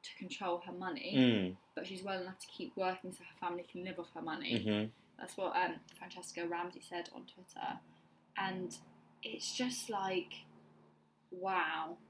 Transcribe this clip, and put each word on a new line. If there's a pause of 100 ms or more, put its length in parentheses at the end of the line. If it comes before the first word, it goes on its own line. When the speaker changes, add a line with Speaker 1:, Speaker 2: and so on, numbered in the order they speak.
Speaker 1:
to
control
her
money,
Speaker 2:
Mm. (180)
Speaker 1:
but
she's
well
enough
to
keep
working
so
her
family
can
live
off
her
money.
Speaker 2:
Mm-hmm. (280)
Speaker 1:
That's
what,
um, (240)
Francesca
Ramsey
said
on
Twitter. (580)
And (460)
it's
just
like, (1000)
wow. (140)